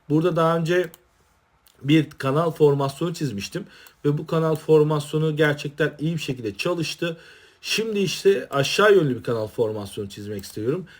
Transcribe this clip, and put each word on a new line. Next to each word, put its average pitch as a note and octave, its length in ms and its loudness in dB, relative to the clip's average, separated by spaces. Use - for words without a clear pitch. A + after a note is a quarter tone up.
burada D#3+ 260 2
daha E3 220 2
önce E3+ 320 0
bir D3+ 260 4
kanal D#3 420 0
formasyonu C#3+ 600 2
çizmiştim. B2 520 -8
Ve D3 120 2
bu D#3+ 100 -8
kanal D#3+ 280 0
formasyonu D#3 800 2
gerçekten D3 640 0
iyi E3 140 -2
bir D#3+ 80 -6
şekilde A#2 360 -8
çalıştı. E3+ 600 -4
Şimdi G#3+ 380 -4
işte G3 500 2
aşağı G3 460 4
yönlü C#3+ 220 2
bir G#2+ 60 -12
kanal A2 240 -2
formasyonu G#2+ 600 -4
çizmek G#2 340 -12
istiyorum. D3 420 -6